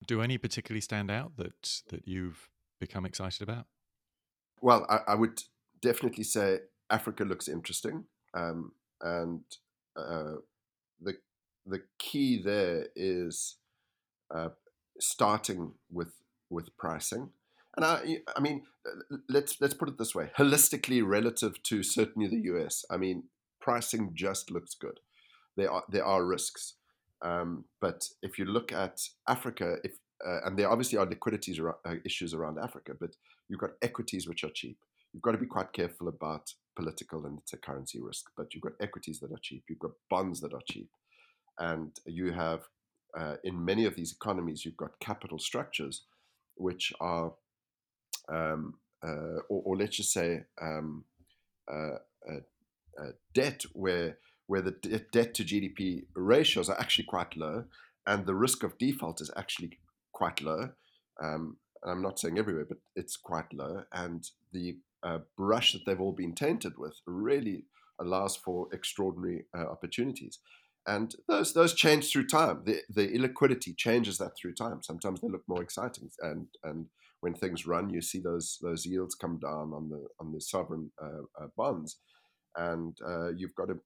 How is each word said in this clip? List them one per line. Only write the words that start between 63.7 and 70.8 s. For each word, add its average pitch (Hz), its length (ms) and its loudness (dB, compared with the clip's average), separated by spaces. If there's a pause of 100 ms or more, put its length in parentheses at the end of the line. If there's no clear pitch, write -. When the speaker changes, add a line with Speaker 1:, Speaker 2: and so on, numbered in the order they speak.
Speaker 2:
And 87 380 -6 (220)
the, 87 260 -6 (240)
uh, 85 180 -2 (160)
brush 107 380 4
that 92 120 -10
they've 92 160 0
all 95 100 2
been 85 240 -2
tainted 143 420 0
with 76 300 -8
really 107 580 0 (340)
allows 95 360 2
for 90 360 -2
extraordinary, 90 720 -2 (120)
uh, 82 80 -2
opportunities. - 720 -4 (500)